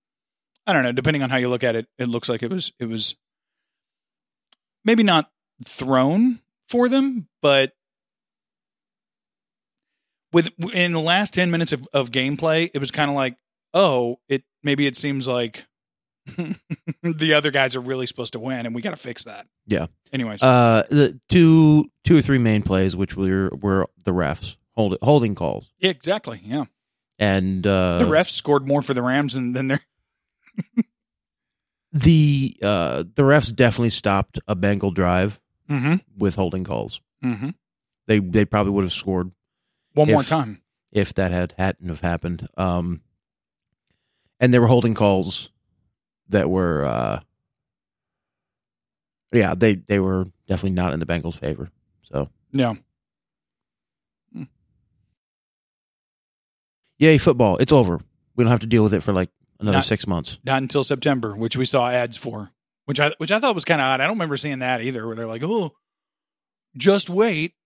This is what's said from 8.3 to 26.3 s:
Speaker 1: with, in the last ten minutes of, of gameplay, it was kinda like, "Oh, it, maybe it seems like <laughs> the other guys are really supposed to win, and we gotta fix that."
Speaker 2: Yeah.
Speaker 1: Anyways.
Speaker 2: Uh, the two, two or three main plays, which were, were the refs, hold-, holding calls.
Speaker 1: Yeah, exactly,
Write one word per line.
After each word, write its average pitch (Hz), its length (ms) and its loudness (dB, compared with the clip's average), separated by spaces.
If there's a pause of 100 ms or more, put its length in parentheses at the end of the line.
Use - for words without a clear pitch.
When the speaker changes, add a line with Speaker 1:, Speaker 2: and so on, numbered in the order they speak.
Speaker 1:
with, 165 180 2 (240)
in 175 180 0
the 165 80 -2
last 180 340 0
ten 180 160 0
minutes 165 220 -2
of, 131 200 -8
of 131 180 -2
gameplay, 147 640 -2
it 147 40 -4
was 139 120 -6
kinda 143 240 -4
like, 131 220 -2 (360)
"Oh, 127 460 0 (100)
it, 139 140 -2 (200)
maybe 143 240 0
it 131 100 -4
seems 139 300 -6
like 120 380 -6 (640)
<laughs> - 100 -20 (680)
the 156 320 0
other 147 160 2
guys 131 260 -2
are 127 40 -6
really 127 260 -6
supposed 120 280 -12
to 113 60 -10
win, 123 260 -8
and 113 80 -10
we 120 80 -10
gotta 175 140 -8
fix - 280 -14
that." - 220 -18 (200)
Speaker 2:
Yeah. 82 200 -4 (260)
Speaker 1:
Anyways. 113 300 -6
Speaker 2:
Uh, 123 480 4
the 139 380 2
two, 160 640 6 (140)
two 175 140 6
or 135 40 4
three 139 160 2
main 110 240 2
plays, 95 340 0
which 95 200 -4
were, 95 340 0 (100)
were 95 260 0 (180)
the 98 80 -2
refs, 80 440 -4 (200)
hold-, 104 260 0
holding 117 320 4
calls. 65 440 -8
Speaker 1:
Yeah, 190 120 2
exactly, 156 540 -6